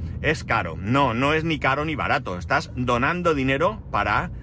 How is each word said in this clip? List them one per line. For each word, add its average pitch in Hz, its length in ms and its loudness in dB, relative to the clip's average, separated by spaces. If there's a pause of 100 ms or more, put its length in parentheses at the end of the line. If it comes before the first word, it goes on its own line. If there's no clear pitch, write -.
(200)
Es 151 220 0
caro. 90 340 -2
No, 117 380 2
no 135 180 2
es 160 120 0
ni 160 160 -2
caro 139 240 2
ni 156 100 -4
barato. 110 420 0
Estás 117 380 -2
donando 135 600 2
dinero 139 460 0 (120)
para 107 400 2 (100)